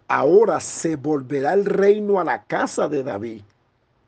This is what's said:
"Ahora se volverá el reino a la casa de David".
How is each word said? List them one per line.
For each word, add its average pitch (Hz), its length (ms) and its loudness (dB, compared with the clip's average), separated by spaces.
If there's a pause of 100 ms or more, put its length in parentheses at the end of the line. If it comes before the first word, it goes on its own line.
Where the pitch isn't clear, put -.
"Ahora 160 520 4
se - 360 -6
volverá 143 580 -2
el 202 100 2
reino 196 560 2
a 175 40 0
la 123 200 -2
casa 214 460 -2
de 147 140 -2
David". 110 400 -8 (640)